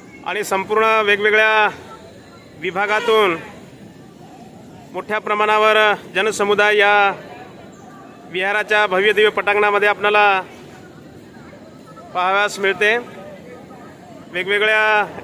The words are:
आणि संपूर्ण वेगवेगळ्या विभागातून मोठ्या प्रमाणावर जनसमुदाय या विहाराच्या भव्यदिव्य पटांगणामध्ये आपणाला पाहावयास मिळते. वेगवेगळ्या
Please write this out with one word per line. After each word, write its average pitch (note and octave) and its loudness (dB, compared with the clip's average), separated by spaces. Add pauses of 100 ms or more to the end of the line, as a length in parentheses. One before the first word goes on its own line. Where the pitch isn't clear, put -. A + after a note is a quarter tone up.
(260)
आणि G3 -6
संपूर्ण G#3+ 0
वेगवेगळ्या G#3+ 2 (920)
विभागातून G#3 0 (1600)
मोठ्या G#3 -6
प्रमाणावर G#3+ 2 (220)
जनसमुदाय G#3 0
या G3+ 4 (1160)
विहाराच्या G#3 0
भव्यदिव्य G3+ 2
पटांगणामध्ये G3+ 2
आपणाला G3+ 2 (1700)
पाहावयास G3 -2
मिळते. G#3 -2 (1120)
वेगवेगळ्या G#3 0